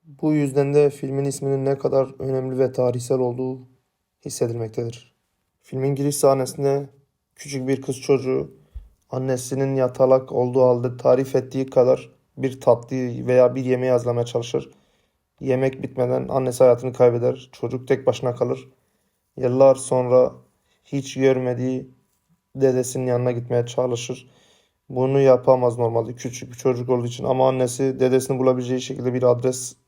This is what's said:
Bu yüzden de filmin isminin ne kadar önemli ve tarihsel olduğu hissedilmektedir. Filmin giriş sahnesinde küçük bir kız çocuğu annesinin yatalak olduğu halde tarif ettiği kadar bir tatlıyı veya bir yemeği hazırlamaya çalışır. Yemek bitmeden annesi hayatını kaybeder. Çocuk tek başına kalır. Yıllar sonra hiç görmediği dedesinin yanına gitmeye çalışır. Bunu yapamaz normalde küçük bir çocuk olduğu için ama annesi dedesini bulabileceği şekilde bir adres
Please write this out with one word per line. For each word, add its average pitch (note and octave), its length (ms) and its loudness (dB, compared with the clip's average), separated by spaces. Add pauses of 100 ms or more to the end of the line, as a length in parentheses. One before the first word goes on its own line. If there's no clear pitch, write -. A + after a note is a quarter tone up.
Bu D#3 280 -2
yüzden C#3+ 420 0
de D3 160 6
filmin C#3 340 -4
isminin C#3 400 -4
ne C#3 140 0
kadar C3+ 400 0
önemli C3 400 -4
ve B2+ 140 0
tarihsel B2 460 -2
olduğu B2+ 400 -4 (680)
hissedilmektedir. A#2 920 -8 (480)
Filmin C3+ 320 -4
giriş C#3+ 220 -2
sahnesinde C#3 720 0 (460)
küçük C3+ 340 -8
bir C3 140 -2
kız B2+ 180 -8
çocuğu C3 500 -6 (600)
annesinin C3 680 -4
yatalak C3 560 2
olduğu B2+ 300 0
halde B2 340 2
tarif C3 400 2
ettiği C3 300 -4
kadar B2+ 440 2 (260)
bir B2+ 240 -6
tatlıyı B2 680 -2
veya B2 280 4
bir C3 100 -4
yemeği B2+ 280 0
hazırlamaya A#2+ 340 0
çalışır. A#2+ 440 -6 (680)
Yemek C3 420 -2
bitmeden B2+ 460 -2
annesi C3 360 2
hayatını B2 280 4
kaybeder. B2 600 2
Çocuk B2+ 360 -8
tek C3+ 180 0
başına A#2+ 280 -2
kalır. B2+ 340 -4 (680)
Yıllar C3 380 6
sonra B2+ 580 2 (520)
hiç C#3 300 -8
görmediği B2+ 760 0 (680)
dedesinin B2+ 500 0
yanına B2 260 0
gitmeye A#2+ 340 -2
çalışır. B2 640 -6 (580)
Bunu C3 320 0
yapamaz B2+ 580 4
normalde A#2 360 -2
küçük B2 380 -12
bir - 40 -20
çocuk B2 320 -2
olduğu A#2+ 180 0
için A#2+ 180 -8
ama C3 240 2
annesi C3 520 -2
dedesini C3 380 2
bulabileceği B2+ 420 0
şekilde B2+ 340 -6
bir B2+ 80 -2
adres B2 540 0 (120)